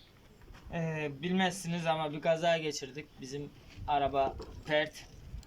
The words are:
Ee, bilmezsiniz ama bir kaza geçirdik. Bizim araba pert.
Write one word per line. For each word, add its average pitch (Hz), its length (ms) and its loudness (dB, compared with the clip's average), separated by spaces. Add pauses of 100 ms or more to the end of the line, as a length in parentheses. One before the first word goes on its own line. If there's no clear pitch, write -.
(720)
Ee, 160 380 -2 (120)
bilmezsiniz 175 640 2
ama 160 260 2
bir 147 80 -4
kaza 165 380 4
geçirdik. 147 480 -4 (140)
Bizim 139 300 -8 (380)
araba 139 460 4 (320)
pert. - 380 2 (420)